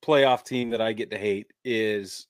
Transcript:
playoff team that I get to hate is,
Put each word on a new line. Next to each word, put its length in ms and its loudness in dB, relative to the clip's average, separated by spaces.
playoff 420 4
team 240 -2
that 100 0
I 140 0
get 160 -6
to 80 -6
hate 340 -2
is, 640 -2